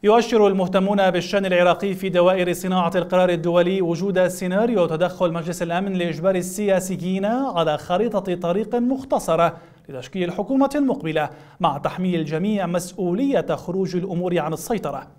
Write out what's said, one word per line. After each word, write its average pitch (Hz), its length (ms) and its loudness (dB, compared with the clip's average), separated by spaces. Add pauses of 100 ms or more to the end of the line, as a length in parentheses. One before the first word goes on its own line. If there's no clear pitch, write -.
يؤشر 220 440 4
المهتمون 190 640 2
بالشأن 185 340 0
العراقي 180 480 4
في 185 160 -4
دوائر 180 440 4
صناعة 180 420 0
القرار 180 340 2
الدولي 175 520 2
وجود 180 460 0
سيناريو 185 580 0
تدخل 170 480 0
مجلس 170 280 -6
الأمن 180 320 -2
لإجبار 175 420 0
السياسيين 185 880 -2
على 202 520 0
خريطة 185 580 -2
طريق 185 400 -2
مختصرة 240 840 0 (320)
لتشكيل 175 420 -6
حكومة 269 440 0
مقبلة، 160 540 0 (300)
مع 147 180 0
تحميل 175 420 -2
الجميع 175 460 -2
مسؤولية 180 840 -2
خروج 175 460 -4
الأمور 175 440 -2
عن 160 140 -4
السيطرة. 151 540 -6 (120)